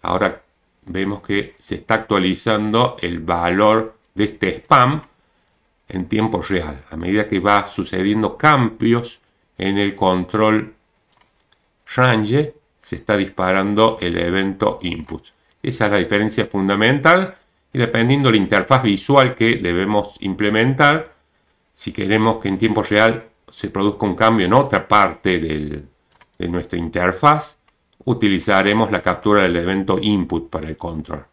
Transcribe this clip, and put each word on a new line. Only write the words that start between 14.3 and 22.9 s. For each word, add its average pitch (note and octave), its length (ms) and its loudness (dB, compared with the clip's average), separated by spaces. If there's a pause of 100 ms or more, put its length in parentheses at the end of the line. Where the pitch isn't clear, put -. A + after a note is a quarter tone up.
input. E2 400 -8 (400)
Esa B2+ 240 -2
es G2+ 60 0
la G2+ 60 2
diferencia G#2 480 0
fundamental C3 880 0 (360)
y C3 60 -6
dependiendo B2 500 2
de A2 80 4
la G2+ 60 4
interfaz G#2 400 2
visual B2 520 2
que A2+ 220 2
debemos G2 640 -2
implementar, A#2 840 0 (720)
si - 160 -12
queremos A2 500 0
que G2 60 -4
en F#2+ 100 -2
tiempo G#2+ 240 0
real A2 460 0 (200)